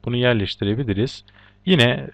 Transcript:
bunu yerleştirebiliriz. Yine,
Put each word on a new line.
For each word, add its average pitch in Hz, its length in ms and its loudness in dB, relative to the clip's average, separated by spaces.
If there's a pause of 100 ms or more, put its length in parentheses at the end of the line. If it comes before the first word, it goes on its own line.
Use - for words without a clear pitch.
bunu 120 100 -4
yerleştirebiliriz. 113 1080 -2 (400)
Yine, 135 480 2